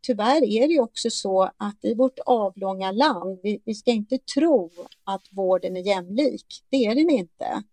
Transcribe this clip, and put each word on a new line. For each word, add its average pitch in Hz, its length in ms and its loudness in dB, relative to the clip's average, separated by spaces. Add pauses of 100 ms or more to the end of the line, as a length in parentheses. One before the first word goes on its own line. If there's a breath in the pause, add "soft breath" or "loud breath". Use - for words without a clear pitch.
tyvärr 247 420 2
är 220 240 2
det 339 60 2
ju 294 60 4
också 233 300 -2
så 190 320 0
att 208 420 -4
i 220 100 0
vårt 254 320 0
avlånga 190 680 -2
land, 196 500 0
vi, 208 220 -4
vi 220 100 -6
ska - 160 -2
inte 226 280 -2
tro 277 520 0 (340)
att 196 260 -4
vården 185 460 -2
är 180 100 -6
jämlik. 202 600 -2 (240)
Det 269 60 0
är 226 180 2
den 311 160 4
inte. 220 520 -2 (100)